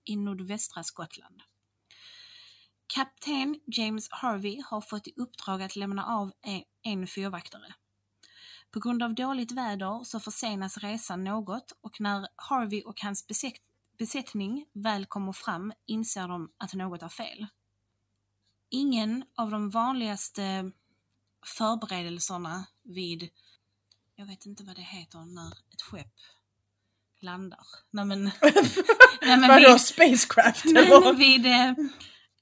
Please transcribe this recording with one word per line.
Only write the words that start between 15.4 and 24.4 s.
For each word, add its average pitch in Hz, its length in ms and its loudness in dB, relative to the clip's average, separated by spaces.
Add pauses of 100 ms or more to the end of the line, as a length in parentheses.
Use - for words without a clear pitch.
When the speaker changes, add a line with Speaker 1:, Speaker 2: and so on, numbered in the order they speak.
Speaker 1:
inser 214 420 -8
de 175 300 -12
att - 160 -16
något 185 300 -12
är 170 60 -16
fel. - 380 -16 (1200)
Ingen 247 560 -4 (100)
av 220 160 -6
de 208 180 -6
vanligaste 202 1000 -6 (720)
förberedelserna 180 1200 -8 (180)
vid, 175 460 -12 (840)
jag 202 100 -20
vet 196 200 -20